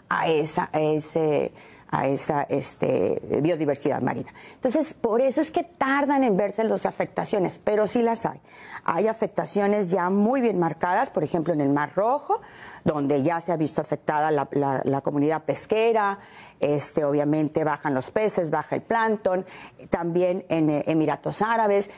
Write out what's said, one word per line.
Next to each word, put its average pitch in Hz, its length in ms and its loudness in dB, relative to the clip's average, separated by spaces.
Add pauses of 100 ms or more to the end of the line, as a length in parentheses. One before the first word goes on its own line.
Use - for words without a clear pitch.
a - 180 0
esa, 160 440 0
a 156 80 -2
ese, 151 720 0 (380)
a 147 180 0
esa, 139 360 0
este, - 800 0 (220)
biodiversidad 147 580 -2
marina. 127 300 -4 (240)
Entonces, 269 400 -2
por 233 260 0
eso 269 200 0
es 311 100 -2
que - 120 0
tardan 277 600 0
en 220 120 4
verse 202 280 0
las 202 240 0
afectaciones, 175 760 -2
pero 214 220 2
sí 240 160 0
las 226 240 0
hay. - 140 -4 (440)
Hay 180 240 0
afectaciones 202 840 0
ya 180 180 2
muy 214 320 4
bien 208 180 2
marcadas, 180 520 0
por 165 120 0
ejemplo, 165 300 0
en 147 80 0
el 139 80 2
Mar 143 260 2
Rojo, 285 460 0 (420)
donde 143 400 0
ya 165 180 0
se 180 100 -4
ha 165 40 2
visto 156 260 -2
afectada 151 480 -2
la, 143 220 0
la, 139 320 0
la 135 180 0
comunidad 151 420 0
pesquera, 214 760 0 (400)
este, 147 440 0
obviamente 147 600 2
bajan 147 320 -2
los - 160 -4
peces, 190 400 0
baja 151 240 -2
el - 80 -4
plancton, 208 600 0 (460)
también 180 600 0
en, 156 200 2
eh, 147 160 0
Emiratos 151 560 -2
Árabes. 214 560 2